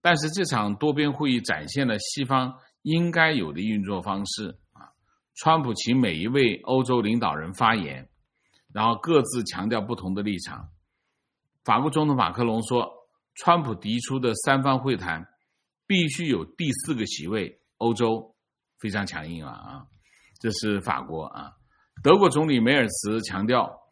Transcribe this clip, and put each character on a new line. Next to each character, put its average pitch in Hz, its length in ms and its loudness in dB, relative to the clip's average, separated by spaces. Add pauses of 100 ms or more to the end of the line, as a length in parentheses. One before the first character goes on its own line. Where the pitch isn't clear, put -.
但 175 160 6
是 151 120 0
这 180 160 -2
场 107 300 0
多 151 180 0
边 147 180 2
会 143 200 0
议 120 100 2
展 76 260 -4
现 139 200 -2
了 107 120 0
西 - 240 -6
方 127 300 0 (300)
应 170 280 0
该 160 200 4
有 90 200 -2
的 80 100 -6
运 104 220 0
作 95 180 -4
方 101 240 -4
式 - 320 -8 (160)
啊。 - 180 -20 (440)
川 160 260 2
普 123 120 -2
请 123 260 2
每 98 160 2
一 87 120 -2
位 123 360 2
欧 131 200 2
洲 123 180 2
领 107 180 0
导 90 140 0
人 80 200 -8
发 113 220 4
言， 69 320 -8 (680)
然 110 120 0
后 117 160 2
各 156 200 4
自 120 220 -2
强 98 240 -6
调 113 140 0
不 113 140 -6
同 95 180 -6
的 101 80 -4
立 101 180 -4
场。 - 300 -12 (920)
法 113 180 4
国 151 80 0
总 151 180 2
统 143 80 2
马 90 160 2
克 110 120 -2
龙 113 200 0
说， 120 260 0 (460)
川 175 260 4
普 117 140 -4
提 113 240 -4
出 135 180 -4
的 123 180 0
三 135 280 2
方 135 160 2
会 127 160 -2
谈 85 320 -8 (580)
必 180 240 2
须 170 180 -4
有 98 160 0
第 - 280 -4
四 143 240 -4
个 107 100 -2
席 78 220 -8
位， 101 340 -4 (160)
欧 117 160 2
洲 113 420 0 (440)
非 110 100 -6
常 98 160 -2
强 80 240 -10
硬 82 160 -10
了 64 60 -12
啊， 55 340 -16 (540)
这 113 120 -2
是 104 300 -2
法 69 200 -2
国 80 240 -8
啊。 - 260 -16 (500)
德 175 160 8
国 190 120 6
总 156 180 0
理 135 120 4
梅 120 140 4
尔 127 140 4
茨 107 340 -2
强 98 240 -4
调 120 320 0 (140)